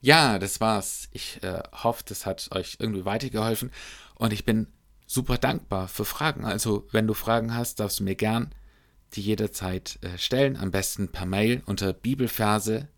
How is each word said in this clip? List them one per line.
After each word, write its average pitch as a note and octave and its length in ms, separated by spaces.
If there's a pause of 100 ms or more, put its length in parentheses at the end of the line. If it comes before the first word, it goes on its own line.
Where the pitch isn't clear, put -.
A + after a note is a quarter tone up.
Ja, C3+ 380
das F#2+ 220
war's. A2 500
Ich, - 320
äh, F#2 200 (100)
hoffe, - 340
das - 200
hat F#2+ 260
euch F#2 260
irgendwie G2+ 260
weitergeholfen A2+ 680 (420)
und A2+ 180
ich G#2 120
bin A2 240 (380)
super B2 300
dankbar F#2+ 520
für - 160
Fragen. - 400
Also, G#2 480
wenn A2 160
du A2 60
Fragen A2+ 400
hast, A#2+ 260
darfst G#2 180
du G2+ 60
mir F#2+ 100
gern A2 400 (600)
die G#2 80
jederzeit, G2+ 800
äh, F2+ 160
stellen, C3 380
am F#2+ 140
besten F#2+ 400
per F2+ 160
Mail G#2+ 400
unter G2 260
bibelverse A2+ 1040